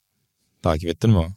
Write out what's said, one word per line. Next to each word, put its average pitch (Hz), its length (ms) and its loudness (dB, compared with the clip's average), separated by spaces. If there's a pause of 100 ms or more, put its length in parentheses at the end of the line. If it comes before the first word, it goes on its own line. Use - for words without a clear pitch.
(640)
Takip 82 280 -2
ettin 110 200 0
mi 107 80 4
o, 82 80 0 (100)